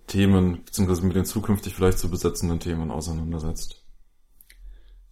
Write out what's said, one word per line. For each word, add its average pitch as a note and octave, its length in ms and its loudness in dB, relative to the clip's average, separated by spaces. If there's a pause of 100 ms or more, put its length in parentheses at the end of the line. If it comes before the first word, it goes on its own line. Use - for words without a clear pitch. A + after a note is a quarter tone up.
Themen, F#2+ 580 4
beziehungsweise F2+ 400 0
mit F2+ 120 2
den F#2 80 2
zukünftig G2 500 -2
vielleicht F#2 240 4
zu E2+ 120 0
besetzenden E2+ 500 -2
Themen E2 300 -4
auseinandersetzt. D#2+ 960 -6 (1300)